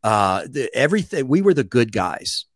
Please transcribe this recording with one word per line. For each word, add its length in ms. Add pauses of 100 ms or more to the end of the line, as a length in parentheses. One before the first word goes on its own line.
Uh, 460
the, 260
everything, 540
we 140
were 120
the 100
good 280
guys. 640